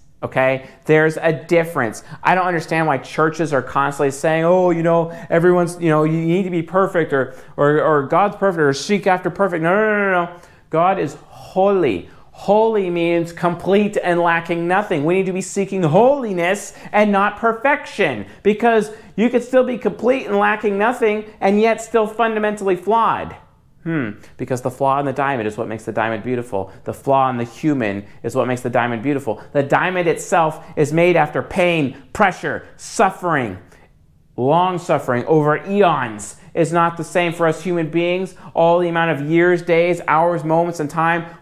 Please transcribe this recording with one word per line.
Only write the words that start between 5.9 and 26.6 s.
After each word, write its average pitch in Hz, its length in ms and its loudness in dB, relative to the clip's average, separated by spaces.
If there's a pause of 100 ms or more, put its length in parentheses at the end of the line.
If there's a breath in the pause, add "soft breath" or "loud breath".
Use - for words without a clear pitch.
you 160 160 0
need 170 220 0
to 180 60 -4
be 165 140 -2
perfect," 180 480 0
or, 131 240 -2 (220 loud breath)
or, 147 240 4
or 147 220 2
"God's 175 340 0
perfect," 175 240 0
or 143 100 4
"Seek 196 360 0
after 180 220 0
perfect." 175 320 -2
No, 170 140 2
no, 214 220 2
no, 196 140 0
no, 175 140 0
no. 175 140 -14 (300 loud breath)
God 180 300 2
is 151 160 -4 (120)
holy. 180 840 0 (220 loud breath)
Holy 214 580 0
means 170 440 0
complete 190 680 0
and 175 200 0
lacking 170 480 0
nothing. 185 340 0
We 175 120 2
need 190 100 0
to 185 80 -4
be 185 80 -4
seeking 190 420 -4
holiness 202 920 2 (200 loud breath)
and 208 180 4
not 202 280 0
perfection, 220 840 -2 (160 loud breath)
because 214 480 2 (280 loud breath)
you 233 120 4
could 247 140 0
still 254 220 2
be 247 120 -4
complete 220 500 -2
and 202 100 0
lacking 208 400 0
nothing 214 480 0 (160 loud breath)
and 196 180 2
yet 220 220 2
still 220 260 0
fundamentally 214 720 -2
flawed. 180 580 -2 (480)
Hmm, 147 280 -4 (260 loud breath)
because 123 240 -6
the 131 80 -2
flaw 135 300 0
in 143 80 -2
the 131 40 -4
diamond 131 360 -2
is 104 100 -6
what 113 100 -6
makes 110 180 -10
the 113 60 -8
diamond 110 320 -2
beautiful. 117 480 -6 (120 loud breath)